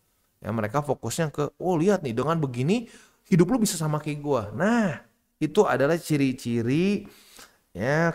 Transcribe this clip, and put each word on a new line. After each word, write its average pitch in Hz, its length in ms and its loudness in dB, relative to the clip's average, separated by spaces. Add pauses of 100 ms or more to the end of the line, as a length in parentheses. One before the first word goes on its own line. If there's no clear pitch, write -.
(420)
Ya, 98 80 -8
mereka 113 320 -2
fokusnya 143 480 -4
ke, - 320 -4
"Oh, 175 160 0
lihat 185 240 2
nih, 131 80 -4
dengan 151 320 -2
begini, 143 480 -2 (400)
hidup 180 240 6
lu 240 80 2
bisa 190 160 0
sama 151 240 -2
kayak 147 160 -6
gua." 131 320 -2
Nah, 190 560 0 (300)
itu 156 320 2
adalah 139 320 2
ciri-ciri, 131 1040 0 (720)
ya, 147 380 2